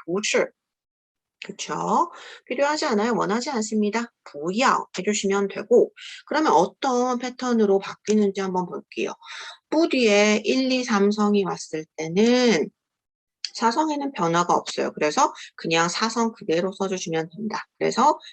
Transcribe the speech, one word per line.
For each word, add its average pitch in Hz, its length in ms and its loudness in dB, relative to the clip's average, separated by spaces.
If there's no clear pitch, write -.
不是. 196 460 -2
그쵸? 185 640 -2
필요하지 294 400 0
않아요. 226 300 0
원하지 196 340 -2
않습니다. 220 600 -2
不要 180 600 0
해주시면 202 500 -2
되고, - 420 2
그러면 302 260 0
어떤 247 680 0
패턴으로 240 600 0
바뀌는지 202 600 0
한번 185 240 -2
볼게요. - 460 -8
뿌 320 180 2
뒤에 208 560 4
일, 262 280 0
이, 254 120 0
삼 208 280 2
성이 208 320 2
왔을 165 420 -8
때는 208 720 2
사성에는 277 580 -2
변화가 175 420 0
없어요. - 380 -2
그래서 151 400 0
그냥 165 320 0
사성 226 440 -2
그대로 180 400 -2
써주시면 185 640 -4
된다. - 300 -8
그래서 226 400 2